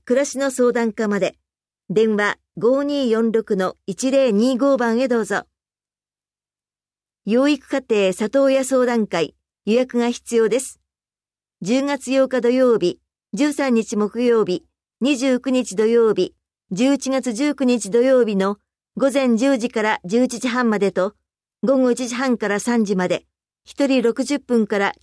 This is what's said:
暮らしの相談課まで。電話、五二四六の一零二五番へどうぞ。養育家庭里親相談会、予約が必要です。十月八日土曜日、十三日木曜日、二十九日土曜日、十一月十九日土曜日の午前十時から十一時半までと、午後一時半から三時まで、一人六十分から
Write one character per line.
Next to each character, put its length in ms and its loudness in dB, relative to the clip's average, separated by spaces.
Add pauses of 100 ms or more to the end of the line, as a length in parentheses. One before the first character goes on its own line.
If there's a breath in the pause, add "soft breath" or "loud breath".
暮 160 2
ら 40 0
し 120 -8
の 140 -2
相 200 2
談 220 -2
課 140 -4
ま 120 -2
で。 160 -2 (540)
電 260 2
話、 220 -2 (200)
五 260 2
二 260 -2
四 220 2
六 240 -2
の 200 -2 (120)
一 240 -4
零 200 4
二 260 2
五 200 2
番 220 0
へ 80 0
ど 140 0
う 40 -6
ぞ。 220 -6 (1800)
養 220 2
育 220 -2
家 180 -2
庭 240 2
里 320 0
親 220 2
相 220 2
談 180 0
会、 300 -4 (300)
予 100 2
約 240 -2
が 100 0
必 260 -6
要 140 2
で 100 0
す。 200 -10 (840)
十 220 0
月 280 -4
八 160 2
日 140 -4
土 80 0
曜 300 2
日、 200 -2 (340)
十 180 0
三 220 0
日 240 -2
木 260 -2
曜 220 2
日、 180 -4 (360)
二 160 0
十 240 0
九 120 -6
日 240 -2
土 100 2
曜 300 2
日、 180 -4 (380)
十 220 2
一 180 -4
月 220 -2
十 200 -2
九 120 -4
日 260 -2
土 100 2
曜 240 4
日 100 -2
の 220 -2 (380)
午 160 0
前 240 2
十 220 2
時 120 -6
か 140 -4
ら 220 -2
十 180 0
一 160 -4
時 80 -4
半 220 -2
ま 100 0
で 120 0
と、 220 -2 (480)
午 160 2
後 140 2
一 160 -4
時 80 -8
半 220 0
か 100 -4
ら 120 -2
三 240 0
時 120 -2
ま 120 0
で、 180 -4 (380)
一 220 -4
人 160 2
六 220 0
十 160 -4
分 260 0
か 140 -4
ら 240 -2